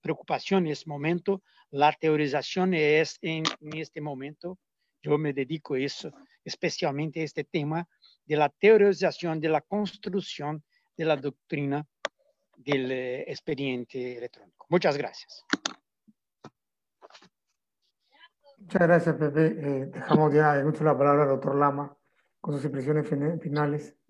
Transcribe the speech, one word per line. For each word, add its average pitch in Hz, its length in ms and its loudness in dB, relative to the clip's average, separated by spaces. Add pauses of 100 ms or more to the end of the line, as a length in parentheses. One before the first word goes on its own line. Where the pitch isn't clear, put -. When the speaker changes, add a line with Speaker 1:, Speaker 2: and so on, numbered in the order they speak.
Speaker 1:
preocupación 165 640 -2
en 151 80 -4
este 156 160 -12
momento. 170 520 -2 (300)
La 147 220 2
teorización 151 800 0
es 151 480 2
en, 160 220 -6 (180)
en 151 160 -12
este 156 240 -10
momento, 147 580 -12 (420)
yo 147 160 2
me 151 140 0
dedico 139 440 -4
a 131 40 0
eso, 139 320 -6 (320)
especialmente 156 800 -4
a - 20 -2
este 147 220 -6
tema 160 420 -4 (380)
de 151 100 -2
la 147 140 4
teorización, 185 920 4
de 156 80 -2
la 156 140 2
construcción 180 1040 -6 (320)
de 165 80 -4
la 156 100 4
doctrina 143 720 -6 (680)
del, 131 340 -2
eh, 127 400 -6
expediente 127 880 -6
electrónico. - 500 -18
Muchas 160 300 0
gracias. - 480 -12 (3000)
Speaker 2:
Muchas 180 240 0
gracias, 165 340 6
Pepe. 151 300 2
Eh, 143 480 -2
dejamos 151 400 4
ya 151 240 6
de 139 80 0
mucho 151 180 0
la 147 140 4
palabra 143 260 6
al 139 60 2
doctor 135 260 0
Lama 143 400 0 (460)
con 147 140 -4
sus 131 100 -4
impresiones 143 420 -2
fina-, 151 320 -2
finales. 147 560 -4 (140)